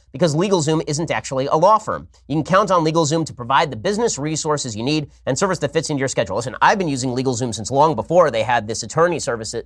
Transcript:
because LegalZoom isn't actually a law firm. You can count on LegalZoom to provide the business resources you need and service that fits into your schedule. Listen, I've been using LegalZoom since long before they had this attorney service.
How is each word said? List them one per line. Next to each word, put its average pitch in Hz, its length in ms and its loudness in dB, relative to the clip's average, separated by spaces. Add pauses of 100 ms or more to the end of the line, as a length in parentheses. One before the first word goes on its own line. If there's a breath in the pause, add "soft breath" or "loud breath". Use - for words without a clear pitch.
(120 soft breath)
because 147 240 2
LegalZoom 160 520 2
isn't 147 220 -2
actually 131 360 -2
a - 100 0
law 190 220 6
firm. 85 320 -6 (180)
You 139 80 -4
can 156 80 0
count 185 260 2
on 180 140 4
LegalZoom 160 440 2
to - 60 -12
provide 135 380 0
the 117 60 -10
business 208 400 -2
resources 147 580 -4
you 110 80 -6
need 151 260 -2 (160 soft breath)
and 131 140 -2
service 190 200 0
that - 120 -4
fits 160 180 -2
into 147 100 -2
your 131 100 0
schedule. 107 260 -2
Listen, 113 260 -6
I've 190 180 4
been 175 100 -2
using 131 220 -2
LegalZoom 123 440 -2
since 110 160 -8
long 143 240 4
before 160 340 4
they 110 140 0
had 117 240 0
this 113 160 -6
attorney 160 360 0
service. 113 360 -6 (100)